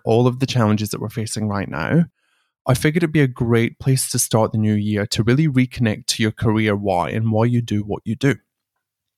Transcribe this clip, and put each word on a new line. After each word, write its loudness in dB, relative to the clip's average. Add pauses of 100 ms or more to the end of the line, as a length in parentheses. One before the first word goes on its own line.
all 4
of 0
the 0
challenges 2
that -8
we're -8
facing -6
right -4
now, 0 (640)
I 2
figured 0
it'd 0
be 4
a 2
great 0
place 0
to -4
start 0
the -2
new 2
year 0
to -2
really 2
reconnect 0
to -4
your 2
career 0
why 0
and -2
why 4
you 2
do -2
what -6
you -4
do. 0 (840)